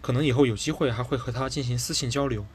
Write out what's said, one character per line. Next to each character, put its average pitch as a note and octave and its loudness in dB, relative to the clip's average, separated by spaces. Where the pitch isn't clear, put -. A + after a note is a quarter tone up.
可 B2+ 0
能 C3+ 2
以 C#3+ 4
后 C3 6
有 A2 0
机 - -4
会 D#3 0
还 A#2+ -2
会 B2 -2
和 A#2+ -6
她 C3 -2
进 C3+ -4
行 B2 0
私 B2 -2
信 C#3 -2
交 C#3 0
流。 G#2 -4